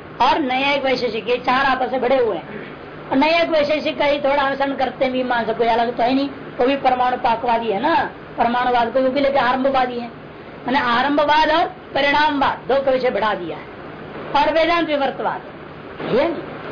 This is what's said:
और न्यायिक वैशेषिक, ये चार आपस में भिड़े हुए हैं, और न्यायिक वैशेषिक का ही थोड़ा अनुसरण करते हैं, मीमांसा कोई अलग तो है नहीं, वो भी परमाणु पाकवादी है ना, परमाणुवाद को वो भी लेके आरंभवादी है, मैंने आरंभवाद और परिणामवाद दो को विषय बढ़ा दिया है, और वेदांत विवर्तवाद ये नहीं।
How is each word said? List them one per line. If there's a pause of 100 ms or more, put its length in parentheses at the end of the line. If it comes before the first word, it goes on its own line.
(220)
और
न्यायिक
वैशेषिक,
ये
चार
आपस
में
भिड़े
हुए
हैं, (360)
और
न्यायिक
वैशेषिक
का
ही
थोड़ा
अनुसरण
करते
हैं,
मीमांसा
कोई
अलग
तो
है
नहीं,
वो
भी
परमाणु
पाकवादी
है
ना, (280)
परमाणुवाद
को
वो
भी
लेके
आरंभवादी
है, (600)
मैंने
आरंभवाद
और
परिणामवाद
दो
को
विषय
बढ़ा
दिया
है, (720)
और
वेदांत
विवर्तवाद (600)
ये
नहीं। (280)